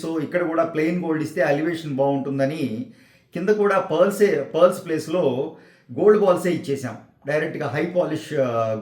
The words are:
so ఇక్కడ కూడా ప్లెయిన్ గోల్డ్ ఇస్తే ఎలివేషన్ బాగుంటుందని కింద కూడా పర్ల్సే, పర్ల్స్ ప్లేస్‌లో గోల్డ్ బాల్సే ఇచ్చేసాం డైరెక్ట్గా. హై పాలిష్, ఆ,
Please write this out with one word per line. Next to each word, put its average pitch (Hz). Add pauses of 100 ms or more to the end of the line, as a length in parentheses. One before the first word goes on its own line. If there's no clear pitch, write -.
so 160
ఇక్కడ 175
కూడా 165
ప్లెయిన్ 170
గోల్డ్ 156
ఇస్తే 180
ఎలివేషన్ 156
బాగుంటుందని 135 (480)
కింద 180
కూడా 202
పర్ల్సే, 175
పర్ల్స్ 175
ప్లేస్‌లో 156 (440)
గోల్డ్ 202
బాల్సే 180
ఇచ్చేసాం 127 (300)
డైరెక్ట్గా. 151
హై 147
పాలిష్, 156
ఆ, 113